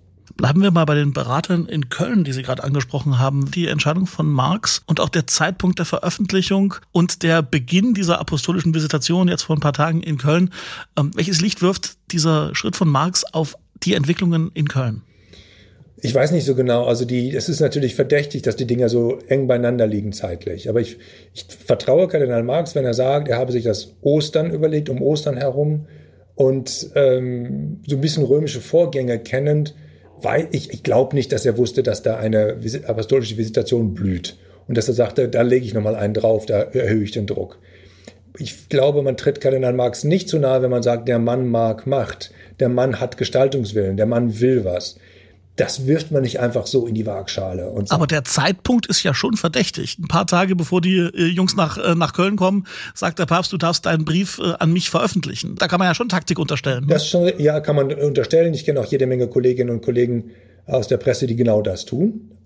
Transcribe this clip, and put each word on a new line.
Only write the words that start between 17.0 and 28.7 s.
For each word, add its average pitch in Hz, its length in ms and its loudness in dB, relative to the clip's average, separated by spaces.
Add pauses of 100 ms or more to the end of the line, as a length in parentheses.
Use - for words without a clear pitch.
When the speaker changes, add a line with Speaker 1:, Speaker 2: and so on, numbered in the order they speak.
Speaker 2:
die, 123 280 -2
es 123 140 -4
ist 160 120 -2
natürlich 139 340 0
verdächtig, 143 480 0
dass 110 140 -2
die 131 100 -4
Dinger 120 240 2
so 120 380 0
eng 135 200 2
beieinander 120 380 2
liegen 104 280 -4
zeitlich. 95 540 -8
Aber 120 140 0
ich, - 160 -8 (360)
ich - 120 -18
vertraue - 640 0
Kardinal 135 340 0
Marx, 147 320 -2
wenn 139 120 0
er 117 100 0
sagt, 143 320 0
er 120 100 0
habe 127 140 -2
sich 120 120 0
das 110 380 -2
Ostern 151 480 2
überlegt, 156 400 0
um 131 120 -4
Ostern 143 360 0
herum. 147 480 0 (480)
Und, 131 640 0
ähm, 131 920 0
so 143 100 -2
ein 135 60 -2
bisschen 151 220 0
römische 135 380 2
Vorgänge 139 580 0